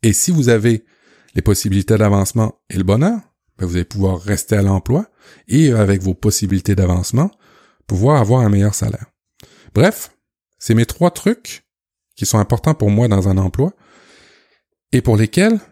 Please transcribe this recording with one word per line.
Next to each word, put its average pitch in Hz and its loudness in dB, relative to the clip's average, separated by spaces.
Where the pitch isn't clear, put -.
Et 110 2
si - -2
vous 147 2
avez 113 0
les - -2
possibilités 98 0
d'avancement 104 0
et - -6
le 95 -2
bonheur, 139 0
ben, 92 -6
vous 87 -4
allez 87 -2
pouvoir 95 -4
rester 101 -4
à 101 0
l'emploi 98 0
et 147 2
avec 98 2
vos 95 -2
possibilités 98 -2
d'avancement, 92 0
pouvoir 120 2
avoir 117 2
un 110 2
meilleur 101 2
salaire. - -6
Bref, - 0
c'est - -2
mes 117 2
trois - -2
trucs - -6
qui - -8
sont - 0
importants 120 0
pour 107 -2
moi 113 2
dans 98 0
un 95 0
emploi 110 -2
et 127 2
pour 110 0
lesquels 196 0